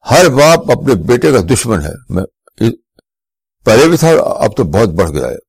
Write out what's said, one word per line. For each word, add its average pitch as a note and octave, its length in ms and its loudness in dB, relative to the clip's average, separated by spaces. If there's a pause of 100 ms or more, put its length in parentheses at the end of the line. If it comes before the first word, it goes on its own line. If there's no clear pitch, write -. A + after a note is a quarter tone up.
ہر E3+ 200 4
باپ D3 420 2
اپنے B2 240 0 (120)
بیٹے B2 240 2
کا A2 220 0
دشمن G#2+ 280 -4
ہے۔ D2+ 120 -10 (160)
میں F2+ 140 -4 (1400)
پہلے B2+ 240 4
بھی F3 80 2
تھا، D#3+ 100 0 (180)
اب - 320 -4
تو - 60 -2
بہت F#2+ 260 0
بڑھ E2 220 -2
گیا C2 160 -6
ہے۔ B1 100 -10 (120)